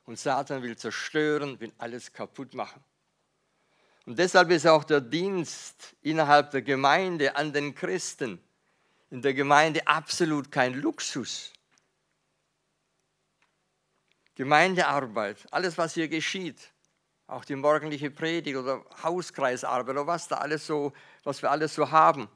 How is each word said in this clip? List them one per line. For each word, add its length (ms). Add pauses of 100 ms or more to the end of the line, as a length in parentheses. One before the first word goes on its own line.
Und 140
Satan 420
will 160
zerstören, 800
will 200
alles 340
kaputt 400
machen. 300 (1200)
Und 140
deshalb 320
ist 160
auch 160
der 180
Dienst 1000
innerhalb 480
der 100
Gemeinde 720
an 180
den 200
Christen 680 (720)
in 100
der 140
Gemeinde 500
absolut 680
kein 220
Luxus. 800 (2750)
Gemeindearbeit, 1040 (140)
alles, 260
was 160
hier 140
geschieht, 500 (720)
auch 180
die 100
morgendliche 560
Predigt 460
oder 260 (180)
Hauskreisarbeit 960
oder 100
was 220
da 100
alles 300
so, 240 (320)
was 180
wir 80
alles 260
so 160
haben. 440